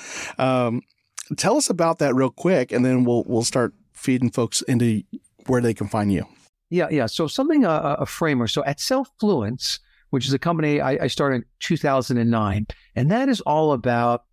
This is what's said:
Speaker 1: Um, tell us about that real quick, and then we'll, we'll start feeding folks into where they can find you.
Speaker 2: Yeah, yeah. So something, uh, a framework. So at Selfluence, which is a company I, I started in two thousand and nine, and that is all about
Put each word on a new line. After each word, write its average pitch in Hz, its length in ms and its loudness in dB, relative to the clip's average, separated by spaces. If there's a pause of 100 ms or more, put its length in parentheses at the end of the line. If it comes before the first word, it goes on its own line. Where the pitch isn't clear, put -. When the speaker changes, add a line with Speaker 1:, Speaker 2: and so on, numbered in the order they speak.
(380)
Speaker 1:
Um, 127 440 0 (540)
tell 208 200 0
us 294 140 0
about 165 300 0
that 139 140 2
real 131 160 2
quick, 165 420 0
and 123 120 2
then 127 200 4
we'll, 120 220 2
we'll 117 180 0
start 120 280 0 (220)
feeding 127 360 0
folks - 320 -2
into 117 400 0 (440)
where 123 160 2
they 117 100 2
can 104 160 -6
find 101 240 0
you. 85 140 0 (460)
Speaker 2:
Yeah, 170 160 2
yeah. 139 180 0
So 160 200 -4
something, 277 380 2
uh, 156 340 0
a 139 80 -4
framework. 131 440 -2
So 143 140 -2
at 139 140 -4
Selfluence, 185 1000 -2 (300)
which 127 140 0
is 135 80 -2
a 135 60 2
company 156 420 0
I, 143 240 -2
I - 40 0
started 139 280 0
in 117 80 -6 (140)
two - 180 -2
thousand 135 420 0
and 117 120 2
nine, 107 380 0 (260)
and 127 160 0
that 254 180 2
is 254 120 0
all 151 320 2
about 120 600 0